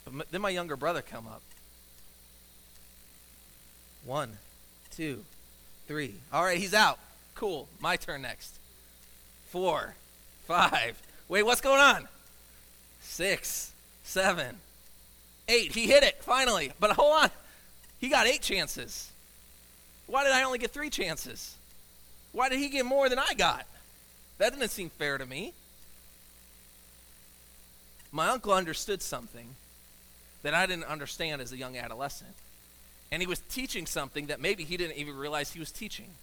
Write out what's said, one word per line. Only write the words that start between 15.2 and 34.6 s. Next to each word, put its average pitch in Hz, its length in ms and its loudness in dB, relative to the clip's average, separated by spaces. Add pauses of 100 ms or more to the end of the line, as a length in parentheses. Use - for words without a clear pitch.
eight. 233 260 2
He 226 120 0
hit 269 180 10
it, - 180 0
finally. 226 560 2
But 208 140 4
hold 294 320 6
on. - 60 2 (680)
He 254 80 -4
got 254 180 4
eight 277 160 2
chances. 147 680 -4 (960)
Why 269 180 0
did 269 80 6
I 262 100 6
only 254 160 0
get 233 120 -4
three 294 200 -6
chances? 156 640 -6 (760)
Why 247 160 2
did 262 100 0
he 285 100 -2
get 269 160 0
more 269 240 4
than 247 100 2
I 302 160 2
got? 160 320 2 (720)
That 220 140 4
didn't 214 180 -2
seem 180 200 -8
fair 143 260 -4
to 135 80 -6
me. 143 300 -10 (2500)
My 156 160 2
uncle 220 240 2
understood 185 480 0
something 120 540 -10 (880)
that 147 100 -2
I 180 140 4
didn't 175 180 -4
understand 151 560 -6
as 120 120 -10
a 127 40 -12
young 127 220 -10
adolescent. 120 560 -10 (760)
And 165 120 -4
he 185 40 -2
was 175 120 -4
teaching 254 480 -8
something 147 400 -6
that 143 140 -6
maybe 180 240 -2